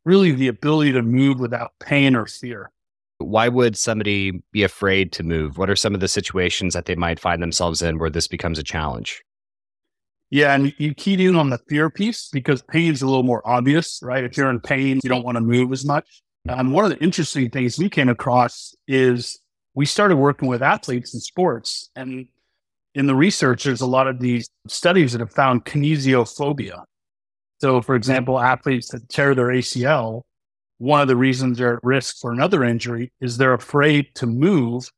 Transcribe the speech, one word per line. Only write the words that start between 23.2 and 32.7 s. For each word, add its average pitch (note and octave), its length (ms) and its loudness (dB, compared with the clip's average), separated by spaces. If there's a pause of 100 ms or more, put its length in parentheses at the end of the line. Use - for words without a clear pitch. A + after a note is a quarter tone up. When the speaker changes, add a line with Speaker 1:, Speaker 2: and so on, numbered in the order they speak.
Speaker 1:
there's B2 180 -2
a B2+ 60 -2
lot C3 220 2
of C3 100 -6
these B2 320 -2 (160)
studies F3 460 2
that A#2+ 80 -4
have A2+ 120 -8
found B2+ 320 2
kinesiophobia. C3+ 1160 0 (800)
So, C3 200 2
for B2+ 140 -2
example, B2+ 460 0
athletes B2 480 0
that A#2 200 -14
tear C#3 240 2
their B2 200 2
A B2+ 100 2
C B2 220 -4
L, B2 420 -2 (520)
one C#3+ 220 2
of C#3 60 4
the C3 80 4
reasons B2+ 440 2
they're A#2+ 180 2
at A#2+ 80 -8
risk B2+ 360 -2
for A#2+ 120 -8
another D3 320 2
injury A#2+ 560 -4